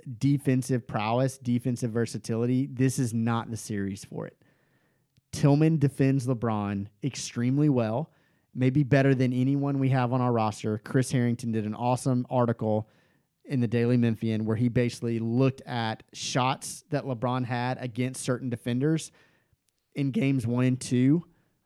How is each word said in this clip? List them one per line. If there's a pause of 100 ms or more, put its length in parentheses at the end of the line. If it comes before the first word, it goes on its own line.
(180)
defensive
prowess,
defensive
versatility,
this
is
not
the
series
for
it. (960)
Tillman
defends
LeBron (180)
extremely
well, (440)
maybe
better
than
anyone
we
have
on
our
roster.
Chris
Harrington
did
an
awesome
article (560)
in
the
Daily
Memphian
where
he
basically
looked
at (120)
shots
that
LeBron
had
against
certain
defenders (800)
in
games
one
and
two, (420)